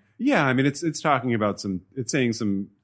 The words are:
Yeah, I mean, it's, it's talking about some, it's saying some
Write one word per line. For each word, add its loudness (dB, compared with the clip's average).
Yeah, 2
I 2
mean, 2
it's, -2
it's -4
talking 2
about 0
some, -4
it's -6
saying 2
some -2